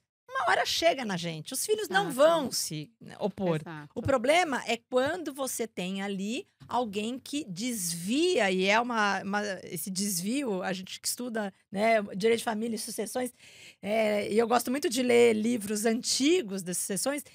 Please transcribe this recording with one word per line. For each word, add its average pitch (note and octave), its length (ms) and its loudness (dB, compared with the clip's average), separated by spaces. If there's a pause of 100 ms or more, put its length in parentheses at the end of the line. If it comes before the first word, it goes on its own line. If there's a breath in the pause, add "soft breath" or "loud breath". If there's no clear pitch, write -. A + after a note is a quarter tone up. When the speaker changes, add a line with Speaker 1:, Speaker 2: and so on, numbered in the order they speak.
(280)
Speaker 1:
uma C5 220 -2
hora G4 160 4
chega D4+ 380 2
na G3 120 -2
gente. E3 380 -6
Os - 100 -4
filhos G#4+ 240 0
não F#4+ 220 2
Speaker 2:
Exato. B3 60 -6
Speaker 1:
vão D4+ 360 6
se, - 380 -6 (100)
né, - 180 -16
opor. F#3 440 0
Speaker 2:
Exato. D3+ 320 -12
Speaker 1:
O - 80 -6
problema C4+ 640 2
é A3+ 100 0
quando C#4+ 560 -2
você C4 340 -4
tem G3 360 -6
ali G3+ 440 -4 (220 soft breath)
alguém A3+ 500 -2
que D4 280 -6
desvia, G#3+ 1040 0
e F#3 160 2
é G3+ 160 4
uma, G#3+ 440 0
uma, G3+ 180 -2 (220)
esse - 260 -8
desvio, F#3+ 720 -2
a F#3+ 100 -4
gente F#3+ 280 -10
que - 80 -6
estuda, A3 440 -4 (200 soft breath)
né, A3 280 4 (160)
direito A3+ 220 4
de A3 60 -8
família A3+ 320 -2
e - 20 -6
sucessões, A#3+ 560 -6 (480 loud breath)
é, G#3 500 0
e G#3 60 4
eu A#3 80 4
gosto A#3+ 240 2
muito D4 180 0
de B3+ 140 0
ler A#3+ 320 8
livros G#3+ 500 0
antigos A#3 800 2
das F3 160 -4
sucessões, C4 460 -2 (100)